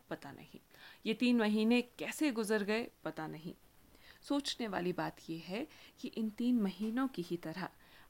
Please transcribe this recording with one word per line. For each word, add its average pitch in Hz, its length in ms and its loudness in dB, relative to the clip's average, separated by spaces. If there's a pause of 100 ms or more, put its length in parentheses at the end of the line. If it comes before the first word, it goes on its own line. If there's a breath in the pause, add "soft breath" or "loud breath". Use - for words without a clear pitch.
पता 151 220 -10
नहीं, - 280 -18 (460 loud breath)
ये 220 80 2
तीन 240 240 4
महीने 220 440 6
कैसे 294 500 -2
गुजर 214 320 2
गए 214 240 0 (160)
पता 160 240 -6
नहीं। 156 260 -10 (680 loud breath)
सोचने 277 460 -2
वाली 180 260 -2
बात 160 240 -4 (120)
ये 165 80 -6
है 180 300 -6 (320 loud breath)
कि - 80 -8
इन 220 220 -2
तीन 240 320 2
महीनों 220 460 0
की 190 140 -6
ही 170 160 -4
तरह 170 320 -8 (400 loud breath)